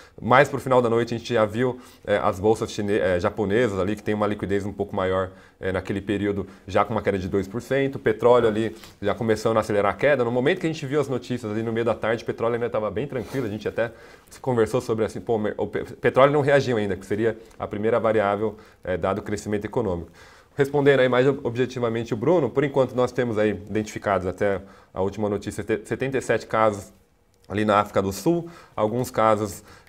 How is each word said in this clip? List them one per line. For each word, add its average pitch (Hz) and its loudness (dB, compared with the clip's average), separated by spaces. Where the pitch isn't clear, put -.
Mais 127 6
pro 139 -6
final 127 4
da 120 2
noite 117 2
a 117 -4
gente 120 -6
já 110 4
viu, 120 -2
é, 104 2
as 92 0
bolsas 107 2
chine-, 104 -2
é, 90 2
japonesas 101 0
ali, 98 -2
que 104 -16
tem 107 -2
uma 104 0
liquidez 101 -2
um 101 -8
pouco 98 -6
maior, 92 -2
é, 92 -4
naquele 98 -4
período, 98 -2
já 101 2
com 117 -4
uma 104 -2
queda 98 0
de 92 -4
dois 98 -2
por 120 -6
cento. 135 -2
O - -8
petróleo 117 4
ali 107 0
já 101 0
começando 113 0
a 110 4
acelerar 101 2
a 92 -4
queda. 131 2
No 117 -2
momento 135 2
que 170 -4
a 160 -2
gente 147 -8
viu 143 0
as 127 0
notícias 120 -4
ali 113 -2
no 113 -4
meio 113 0
da 113 2
tarde, 117 -2
o - -8
petróleo 120 -2
ainda 117 -4
tava 107 -2
bem 120 -4
tranquilo. 127 -6
A 104 -4
gente 107 -6
até 113 -2
se - -20
conversou 123 2
sobre 110 -2
assim, 101 -6
pô, 113 -2
o 104 -4
pe-, - -6
petróleo 131 4
não 147 2
reagiu 135 2
ainda, 101 -2
que - -14
seria 107 0
a - -8
primeira 110 0
variável, 107 0
é, 90 -2
dado 95 0
o 104 -8
crescimento 104 -4
econômico. 98 -4
Respondendo 139 4
aí 127 6
mais 123 4
ob-, 139 2
objetivamente 117 -2
o - -4
Bruno, 139 2
por 135 0
enquanto 131 0
nós 123 0
temos 120 -2
aí 107 4
identificados 101 -2
até 98 -2
a 92 -2
última 101 -2
notícia, 101 -4
te-, 110 -2
setenta 127 -4
e 113 0
sete - -2
casos 110 0
ali 104 -2
na 104 4
África 101 0
do 98 -2
Sul, 170 -2
alguns 117 -2
casos, 107 2